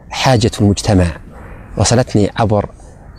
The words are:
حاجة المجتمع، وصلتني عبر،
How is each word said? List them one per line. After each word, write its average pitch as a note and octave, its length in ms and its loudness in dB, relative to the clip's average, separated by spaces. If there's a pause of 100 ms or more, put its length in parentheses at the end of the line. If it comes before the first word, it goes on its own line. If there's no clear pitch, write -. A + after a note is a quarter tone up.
حاجة A#2 420 0 (100)
المجتمع، F#2+ 560 2 (600)
وصلتني A2 580 2
عبر، G#2 340 0 (500)